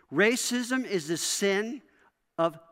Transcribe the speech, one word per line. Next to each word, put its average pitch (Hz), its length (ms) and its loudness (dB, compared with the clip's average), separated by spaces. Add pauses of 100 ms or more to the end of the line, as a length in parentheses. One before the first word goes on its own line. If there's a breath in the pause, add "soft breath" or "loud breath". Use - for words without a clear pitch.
(100)
racism 240 760 0
is 175 220 -2
the 165 100 0
sin 208 640 0 (540 soft breath)
of 165 220 0 (140)